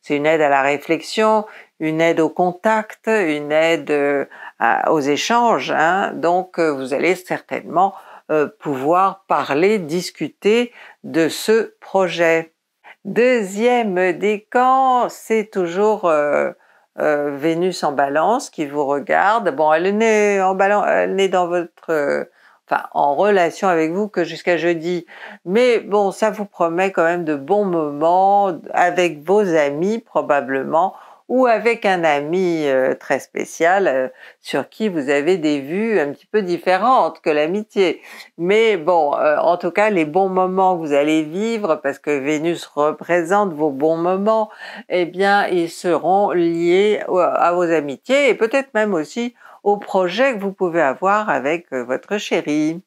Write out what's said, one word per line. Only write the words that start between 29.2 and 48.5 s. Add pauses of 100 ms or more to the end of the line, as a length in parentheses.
vos
amis
probablement, (340)
ou
avec
un
ami,
euh,
très
spécial,
euh, (320)
sur
qui
vous
avez
des
vues
un
petit
peu
différentes
que
l'amitié. (380)
Mais
bon,
euh,
en
tout
cas,
les
bons
moments
que
vous
allez
vivre,
parce
que
Vénus
représente
vos
bons
moments, (380)
eh
bien,
ils
seront
liés
au,
à
vos
amitiés
et
peut-être